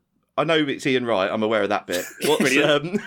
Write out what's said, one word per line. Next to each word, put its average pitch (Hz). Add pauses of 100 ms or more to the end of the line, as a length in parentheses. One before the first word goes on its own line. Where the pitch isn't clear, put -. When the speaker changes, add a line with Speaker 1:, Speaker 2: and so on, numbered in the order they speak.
(380)
Speaker 1:
I 147
know 160
it's 143
Ian 127
Wright, 98
I'm 110
aware 107
of 101
that 101
bit. 90 (220)
What's, 151
Speaker 2:
Brilliant. 147